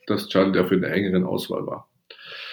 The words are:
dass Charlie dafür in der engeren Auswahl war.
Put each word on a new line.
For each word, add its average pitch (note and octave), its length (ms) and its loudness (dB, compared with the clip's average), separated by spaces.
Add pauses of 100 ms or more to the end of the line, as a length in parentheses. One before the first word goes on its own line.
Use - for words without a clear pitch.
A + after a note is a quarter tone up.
dass G#2 220 -2
Charlie F#2+ 240 4
dafür F#2 240 4
in F2+ 60 2
der D#2 100 -2
engeren F#2 320 2
Auswahl - 420 -4
war. - 200 -8 (680)